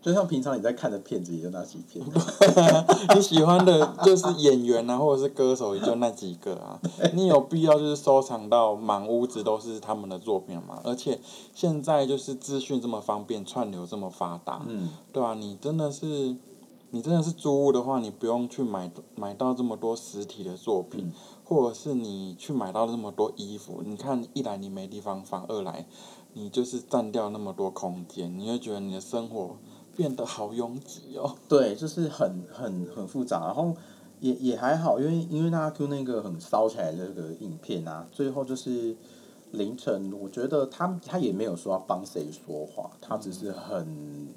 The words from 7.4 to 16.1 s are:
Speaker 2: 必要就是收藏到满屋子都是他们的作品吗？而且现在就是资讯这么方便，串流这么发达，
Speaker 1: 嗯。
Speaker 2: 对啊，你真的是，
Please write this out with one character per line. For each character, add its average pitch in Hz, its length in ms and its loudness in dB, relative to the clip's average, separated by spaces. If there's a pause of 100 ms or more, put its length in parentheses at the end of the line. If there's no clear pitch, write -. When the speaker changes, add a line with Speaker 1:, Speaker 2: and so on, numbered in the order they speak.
Speaker 2:
必 160 220 0
要 151 160 8
就 151 80 0
是 147 80 2
收 143 260 6
藏 117 300 -4
到 113 240 6
满 104 320 -2
屋 120 180 2
子 113 200 -6
都 107 160 0
是 113 180 -10
他 107 160 -6
们 101 160 -10
的 92 80 -8
作 98 220 -2
品 90 160 -12
吗？ - 260 -12
而 120 100 -4
且 123 280 -4 (340)
现 160 260 0
在 147 240 2
就 135 140 0
是 131 160 -8
资 139 240 -6
讯 131 220 -2
这 117 80 -6
么 113 120 -6
方 104 240 -4
便， 104 200 -6
串 113 260 -6
流 90 160 -10
这 98 100 -10
么 95 140 -8
发 87 280 -6
达， 60 280 -10
Speaker 1:
嗯。 98 220 -6 (240)
Speaker 2:
对 131 100 -2
啊， 113 120 0
你 104 260 -10
真 156 180 -2
的 151 140 0
是， 139 440 -4 (540)